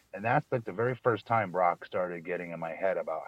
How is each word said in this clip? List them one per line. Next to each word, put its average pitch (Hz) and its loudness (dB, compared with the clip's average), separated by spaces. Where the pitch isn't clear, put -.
and 98 -6
that's, 131 2
like, 123 0
the 101 -8
very 120 0
first 113 0
time 110 2
Brock 87 4
started 87 -4
getting 87 -4
in 82 -8
my 82 -4
head 87 0
about 80 -4